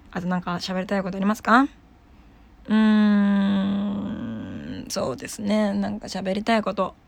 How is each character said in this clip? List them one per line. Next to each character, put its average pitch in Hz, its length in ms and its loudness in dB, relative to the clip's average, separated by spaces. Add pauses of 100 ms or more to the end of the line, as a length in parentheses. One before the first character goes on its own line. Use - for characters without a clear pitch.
(120)
あ 185 100 -8
と 175 60 -6
な 180 100 0
ん 180 40 -2
か 180 140 -6
喋 185 260 -4
り 185 40 -8
た 202 100 -2
い 196 60 0
こ 185 80 -6
と 190 80 -6
あ - 20 -4
り 190 60 0
ま 208 80 2
す - 80 -6
か？ 254 260 6 (1000)
う - 40 -6
ー 214 40 4
ん、 202 2250 2
そ 143 240 -4
う - 40 -8
で - 100 -12
す - 140 -12
ね。 208 320 0
な 202 160 -2
ん 208 100 -6
か - 60 -12
喋 190 300 -4
り 202 80 -4
た 226 120 2
い 214 60 2
こ 196 140 -4
と。 190 180 -2 (140)